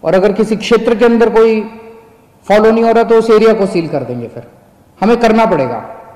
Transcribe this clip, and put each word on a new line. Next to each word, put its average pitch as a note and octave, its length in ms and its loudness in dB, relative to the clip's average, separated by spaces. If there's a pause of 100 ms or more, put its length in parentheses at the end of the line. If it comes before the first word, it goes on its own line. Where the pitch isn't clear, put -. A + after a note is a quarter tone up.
और E3 100 -2
अगर F#3+ 200 2
किसी G#3+ 220 -2
क्षेत्र A3+ 400 -2
के A#3+ 100 0
अंदर A#3 240 2
कोई A3 320 2 (840)
फॉलो G#3+ 240 2
नहीं A3+ 120 0
हो A3+ 80 0
रहा, A3+ 120 2
तो A3+ 120 2
उस A3+ 140 2
area A3 240 4
को G#3 120 -2
सील F3 220 -4
कर C#3 160 -6
देंगे। A#2+ 240 -10
फिर A#2+ 160 -18 (580)
हमें A3+ 160 0
करना A3+ 280 2
पड़ेगा, B2+ 440 -4 (260)